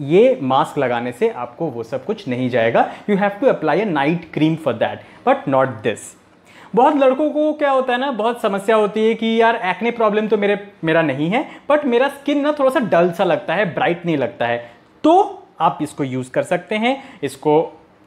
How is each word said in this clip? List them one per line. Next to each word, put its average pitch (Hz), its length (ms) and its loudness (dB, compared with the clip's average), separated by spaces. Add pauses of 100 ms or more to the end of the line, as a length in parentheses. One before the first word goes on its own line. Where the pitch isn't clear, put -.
ये 190 420 4
mask 143 360 0
लगाने 120 340 -2
से 220 180 -2
आपको 127 360 -8
वो 117 160 -8
सब 127 220 -8
कुछ - 240 -8
नहीं 127 220 -2
जाएगा। 123 420 2 (180)
You 196 100 2
have 202 240 -2
to 262 40 4
apply 170 360 0
a - 20 -2
night 156 320 0 (200)
cream 156 180 2
for 139 160 -2
that, 107 240 -2 (320)
but 269 260 0
not 131 120 4
this। 110 320 -4 (760)
बहुत 285 220 4
लड़कों 269 340 2
को 302 220 0
क्या 302 180 -2
होता 254 220 0
है 240 60 0
ना, 277 140 -4
बहुत 233 280 -4
समस्या 202 360 0
होती 214 320 2
है 226 60 2
कि 226 260 0
यार 226 160 4
एक्ने 185 340 -4
problem 220 360 0
तो 214 100 2
मेरे, 202 320 -2 (160)
मेरा 160 180 2
नहीं 147 280 -2
है, 269 180 -2 (220)
but 294 140 2
मेरा 254 240 2
skin 285 320 -2
ना 294 120 0
थोड़ा 269 180 0
सा 277 100 0
dull 175 320 2
सा 196 120 -2
लगता 160 300 -2
है, 185 200 -2
bright 170 320 -2
नहीं 160 100 0
लगता 123 300 -2
है। 120 240 -4 (340)
तो 359 380 4 (180)
आप 170 220 0
इसको 147 220 -6
यूज़ 127 260 -6
कर 143 120 0
सकते 175 320 -4
हैं, 247 300 -2 (180)
इसको 151 560 0 (280)